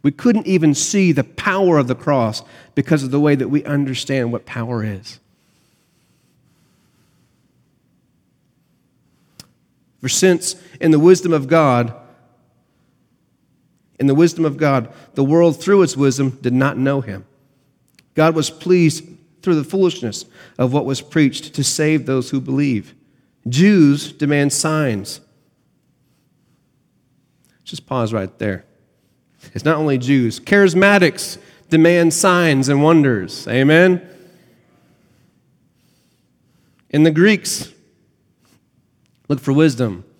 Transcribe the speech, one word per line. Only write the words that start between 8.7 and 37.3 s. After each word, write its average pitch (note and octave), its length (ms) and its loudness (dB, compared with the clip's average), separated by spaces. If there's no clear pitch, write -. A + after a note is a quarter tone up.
For C3 80 -8
since F3+ 460 0
in D#3+ 120 2
the D3+ 80 2
wisdom F3+ 320 4
of C#3 160 -2
God, B2+ 440 0
in C#3 80 -2
the C#3 80 2
wisdom E3 300 2
of C#3 120 -2
God, C#3 380 -2
the C#3 80 0
world E3 360 2
through G3 220 2
its C#3 140 -2
wisdom C3+ 440 -2
did B2 120 -2
not C3+ 260 -2
know C3+ 220 -2
him. G2+ 240 -12
God D#3 220 2
was D3+ 120 -4
pleased F3 540 0
through F3 140 0
the D3 80 -4
foolishness F3 600 -4
of B2+ 160 0
what C#3 120 0
was C3+ 160 -6
preached - 540 -2
to C#3+ 100 -4
save D3+ 420 -2
those B2+ 240 -4
who C3+ 100 -4
believe. C3 540 -4
Jews D3 640 2
demand C#3+ 400 -2
signs. C#3 680 -4
Just - 220 -18
pause A#2 260 -4
right F#2+ 260 -8
there. G2 260 -8
It's G#2+ 100 -10
not D#3 120 0
only D3 220 -2
Jews. B2 400 0
Charismatics G3 1000 2
demand E3 440 4
signs E3 540 2
and C#3+ 140 2
wonders. C#3 680 0
Amen? D#3+ 580 2
And D3+ 160 4
the D#3+ 60 4
Greeks G3 600 0